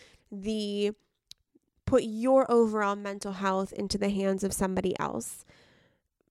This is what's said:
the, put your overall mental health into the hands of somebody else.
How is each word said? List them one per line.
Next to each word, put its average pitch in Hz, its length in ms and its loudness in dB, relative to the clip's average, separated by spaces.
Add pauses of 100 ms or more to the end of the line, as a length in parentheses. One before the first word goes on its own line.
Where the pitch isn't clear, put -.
(320)
the, 202 600 -2 (920)
put 247 180 4
your 240 460 2
overall 214 460 4
mental 202 380 -8
health 190 400 -2
into 196 240 -4
the 202 120 0
hands 196 340 0
of 190 100 -2
somebody 190 460 0
else. - 440 -6 (880)